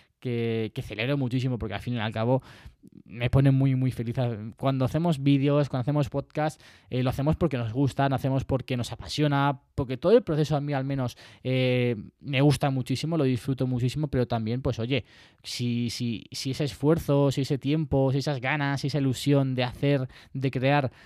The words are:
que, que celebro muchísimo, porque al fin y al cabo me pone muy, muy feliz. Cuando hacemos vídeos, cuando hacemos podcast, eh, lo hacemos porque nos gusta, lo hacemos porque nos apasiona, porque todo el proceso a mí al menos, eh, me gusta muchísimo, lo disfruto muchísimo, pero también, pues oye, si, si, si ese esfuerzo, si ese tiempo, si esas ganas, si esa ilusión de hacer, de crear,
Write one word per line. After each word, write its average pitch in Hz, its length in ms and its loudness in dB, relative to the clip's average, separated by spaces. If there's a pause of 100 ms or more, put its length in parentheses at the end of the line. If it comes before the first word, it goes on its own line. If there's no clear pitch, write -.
(200)
que, 117 520 -2
que 127 100 -8
celebro 117 340 -2
muchísimo, 127 420 0
porque 101 160 -6
al 101 60 -6
fin 123 140 -4
y 120 40 -2
al 110 140 -2
cabo 120 300 2 (640)
me 120 260 -4
pone 135 220 6
muy, 135 240 4
muy 131 160 0
feliz. 120 240 -4 (400)
Cuando 135 280 0
hacemos 156 380 0
vídeos, 143 460 4
cuando 127 140 -4
hacemos 147 280 0
podcast, 151 500 -4 (300)
eh, 127 120 -2
lo 127 80 2
hacemos 143 260 0
porque 156 200 0
nos 113 160 -4
gusta, 139 360 2
lo 131 80 0
hacemos 135 280 0
porque 127 320 -2
nos 120 160 -4
apasiona, 143 680 -2 (140)
porque 131 220 -4
todo 175 160 2
el 247 100 8
proceso 156 340 0
a 139 40 0
mí 147 120 -4
al 135 120 -2
menos, 135 320 -2 (280)
eh, 127 520 2 (240)
me 135 200 -2
gusta 143 300 4
muchísimo, 135 460 -2
lo 151 80 2
disfruto 131 420 0
muchísimo, 127 420 -2
pero 123 180 0
también, 117 340 -2
pues 131 200 -2
oye, 120 240 -2 (380)
si, 120 480 -2
si, 117 420 -6
si 131 180 -6
ese 139 140 -2
esfuerzo, 143 680 2
si 139 120 -2
ese 135 140 -2
tiempo, 139 540 0
si 139 80 0
esas 135 220 -4
ganas, 139 400 0
si 147 80 -4
esa 151 100 -2
ilusión 135 560 2
de 123 80 0
hacer, 131 460 0 (240)
de 135 180 -2
crear, 135 400 2 (160)